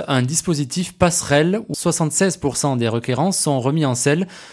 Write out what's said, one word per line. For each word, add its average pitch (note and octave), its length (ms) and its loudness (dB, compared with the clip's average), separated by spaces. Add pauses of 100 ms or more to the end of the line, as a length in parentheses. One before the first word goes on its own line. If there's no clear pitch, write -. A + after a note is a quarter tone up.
un C3+ 160 2
dispositif D3 680 -2
passerelle E3+ 760 2
où - 60 -6
soixante-seize E3+ 640 0
pour - 200 -2
cent C#3 200 0
des A#2 100 0
requérants B2 460 0
sont C#3+ 260 0
remis C#3+ 260 0
en B2+ 120 0
selle E3 320 0 (240)